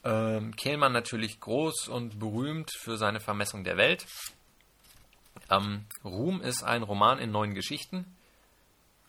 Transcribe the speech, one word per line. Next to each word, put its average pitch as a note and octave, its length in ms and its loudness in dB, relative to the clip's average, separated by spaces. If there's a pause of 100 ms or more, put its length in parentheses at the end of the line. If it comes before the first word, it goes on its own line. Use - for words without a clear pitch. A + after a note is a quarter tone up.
Ähm, A2 540 0
Kehlmann C#3+ 380 2
natürlich A2+ 460 -2
groß D3 480 -2
und A#2+ 300 -6
berühmt B2+ 560 -2
für A2+ 220 -6
seine G#2+ 240 2
Vermessung G2+ 440 -4
der F2+ 120 0
Welt. C3+ 300 4 (1400)
Ähm, G2+ 340 2 (180)
Ruhm B2 380 -2
ist B2+ 220 -4
ein A#2 220 2
Roman G#2 340 6
in A#2+ 120 -2
neun G#2 220 0
Geschichten. D3+ 640 -6 (920)